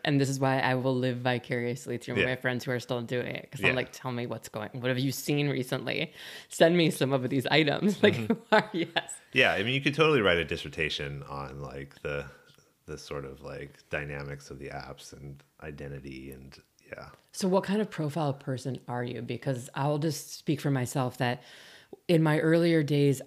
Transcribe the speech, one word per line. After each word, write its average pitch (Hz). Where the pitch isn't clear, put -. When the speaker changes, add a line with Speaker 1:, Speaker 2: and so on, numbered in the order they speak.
Speaker 1:
and 139
this 135
is 135
why 135
I 127
will 127
live 127
vicariously 123
through 120
Speaker 2:
Yeah. -
Speaker 1:
my 127
friends 123
who 131
are 120
still 120
doing 120
it, -
'cause 123
I'm 180
Speaker 2:
Yeah. -
Speaker 1:
like, 123
"Tell 127
me 120
what's -
going, 107
what 123
have 127
you 131
seen 147
recently? 131
Send 170
me 160
some 139
of 127
these 135
items." 156
<laughs> -
Like, 208
Speaker 2:
Mm-hmm. 113
Speaker 1:
who -
are, 214
yes. 170
Speaker 2:
Yeah, 123
I 92
mean, 120
you 139
could 143
totally 156
write 90
a 82
dissertation 73
on, 69
like, 69
the, 71
the 76
sort 71
of, 67
like, 71
dynamics 71
of 67
the 67
apps -
and 71
identity 69
and, 67
yeah. -
Speaker 1:
So 196
what 185
kind 202
of 208
profile 147
person 131
are 123
you? 120
Because 120
I'll 143
just 147
speak 147
for 147
myself 127
that 127
in 160
my 156
earlier 165
days, 143